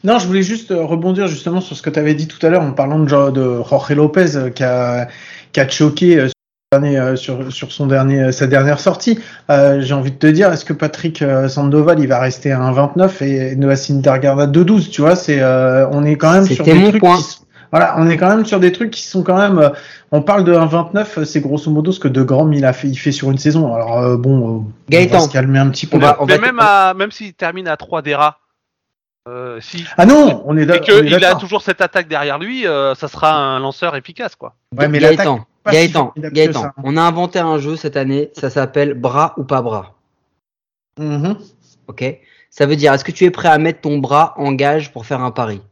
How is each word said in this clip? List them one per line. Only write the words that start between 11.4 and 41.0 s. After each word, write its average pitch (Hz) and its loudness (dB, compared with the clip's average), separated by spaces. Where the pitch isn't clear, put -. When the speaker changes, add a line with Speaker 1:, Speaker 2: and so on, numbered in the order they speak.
Speaker 1:
Sandoval, 147 2
il 139 0
va 127 0
rester 131 -2
à 127 0
un 127 0
vingt-neuf 143 0
et 135 -4
Noah 139 2
Syndergaard 135 0
à 143 2
deux 151 2
douze ? 185 2
Tu 143 -4
vois, 165 4
c'est, 147 -2
euh, 131 2
on 143 -2
est 147 2
quand 156 2
même 196 6
sur 131 0
Speaker 2:
C'était 160 4
Speaker 1:
des 170 8
Speaker 2:
mon 202 6
Speaker 1:
trucs 208 2
Speaker 2:
point. 180 6
Speaker 1:
qui 160 -2
s-, - -14
voilà, 170 2
on 165 2
est 165 2
quand 180 0
même 214 2
sur 202 0
des 180 6
trucs 226 -6
qui - -14
sont 185 -6
quand 185 0
même, 196 2
euh, 147 6
on 151 0
parle 196 2
de 175 4
un 165 4
vingt-neuf, 170 -4
euh, 151 -4
c'est 151 -4
grosso 147 -4
modo 151 0
ce 185 -6
que 147 -4
DeGrom, 135 2
il 143 0
a 127 2
fait, 139 -6
il 135 -4
fait 139 -4
sur 135 -4
une 135 0
saison. 151 0
Alors, 117 -4
euh, 123 0
bon, 120 0
euh, - -8
Speaker 2:
Gaëtan, 180 4
Speaker 1:
on - 6
va 156 2
se 143 -8
calmer 135 0
un 135 2
petit 131 -6
peu. - -2
Speaker 2:
on - 4
va, 147 4
on 139 0
Speaker 3:
Mais 190 4
Speaker 2:
va 208 0
Speaker 3:
même 247 -2
à, 196 4
même 202 -6
s'il 202 -16
termine 180 -8
à 156 -2
trois 160 -8
dera, 147 -2
euh, 123 -14
si 170 -14
Speaker 1:
Ah 175 6
non, 285 6
on 151 -2
est 156 2
d'a-, 175 2
Speaker 3:
et - 0
que 208 2
Speaker 1:
on 214 8
est 147 2
Speaker 3:
il 143 2
a 180 4
Speaker 1:
d'accord. 185 2
Speaker 3:
toujours 196 -6
cette 190 -4
attaque 175 -2
derrière 143 -6
lui, 233 -8
euh, 139 -2
ça 147 -12
sera 156 0
un 135 -2
lanceur 147 -6
efficace, 180 -14
quoi. - -20
Speaker 1:
Ouais, 147 0
mais 147 0
Speaker 2:
Gaëtan, 156 4
Speaker 1:
l'attaque, 110 -8
pas - -2
si 151 4
Speaker 2:
Gaëtan, 165 2
Speaker 1:
formidable 151 -12
que - -8
Speaker 2:
Gaëtan, 156 2
Speaker 1:
ça. 139 -8
Speaker 2:
on 143 -2
a 160 2
inventé 175 -2
un 160 -2
jeu 147 -6
cette 147 -8
année, 139 -4
ça - -8
s'appelle 143 -2
bras 131 -2
ou 147 -8
pas 131 -2
bras. 107 -8
Speaker 1:
Mhm. 151 -6